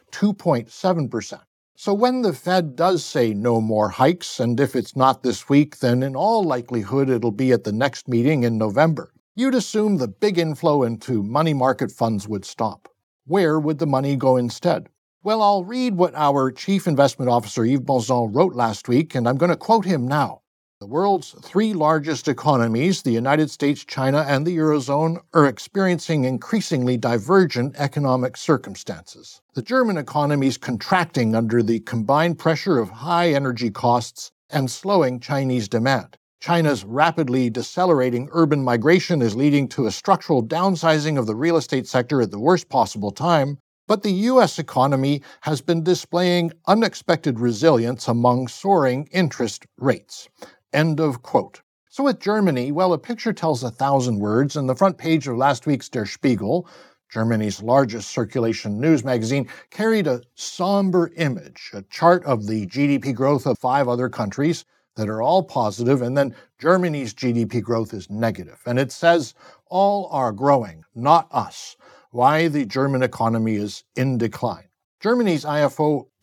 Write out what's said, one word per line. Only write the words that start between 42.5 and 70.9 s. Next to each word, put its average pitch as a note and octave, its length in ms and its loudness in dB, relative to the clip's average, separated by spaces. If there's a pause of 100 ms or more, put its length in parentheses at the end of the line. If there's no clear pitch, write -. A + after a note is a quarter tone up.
possible A2+ 420 0
time, D3+ 480 0 (280)
but G#3 140 0
the G#3 100 -2 (200)
U B3+ 100 6
S F3+ 160 2
economy C#3 640 0 (200)
has D3+ 200 -2
been E3 220 -2
displaying F3 680 0 (140)
unexpected F3 760 0
resilience A#2+ 680 2
among A#2+ 400 2
soaring C#3+ 640 0
interest C#3 560 -4 (100)
rates." - 500 -4 (460)
End D3+ 260 2
of C#3+ 220 -2
quote. - 400 -2 (280)
So C#4 160 -2
with C4+ 160 0
Germany, E3+ 500 0
well, F3 220 2
a D#3+ 40 2
picture A3+ 360 -6
tells C#3 300 -2
a B2 60 -4
thousand B2+ 500 0
words, A2+ 360 0
and C3+ 140 -2
the B2+ 60 0
front F#3+ 220 2
page D#3+ 300 -2
of B2 80 -4
last C3 320 0
week's C#3+ 220 -2
Der A2 160 -4
Spiegel, A#2+ 640 -2 (420)
Germany's A2 520 -2
largest A#2 500 0
circulation A2+ 680 -4
news D3 240 2
magazine, B2 460 -2 (200)
carried G#3+ 380 0
a B2 140 -2 (140)
somber F#3 800 0
image, C3 560 -6
a G2+ 100 -12
chart F3 400 2
of A2+ 240 -2
the A2 200 -2
G C#3 200 0
D C#3+ 120 2
P C#3 120 -4
growth C3 340 0
of C3+ 140 -2
five C3 300 0
other B2 180 0
countries C#3 560 -4 (320)
that G#2+ 140 -4
are A2 120 -4
all E3+ 220 2
positive, A#2+ 580 0
and B2 160 -4
then C#3 160 0 (260)
Germany's D#3 540 0
G B2 200 -2
D A#2 120 0
P A#2 140 -4
growth A2+ 340 -4
is G2 160 -12
negative. G#2 560 -6
And A#2+ 140 -2
it C3+ 140 -2
says, E3+ 400 2 (360)
"All G3 420 0
are C3 200 -2
growing, G#2+ 520 0 (120)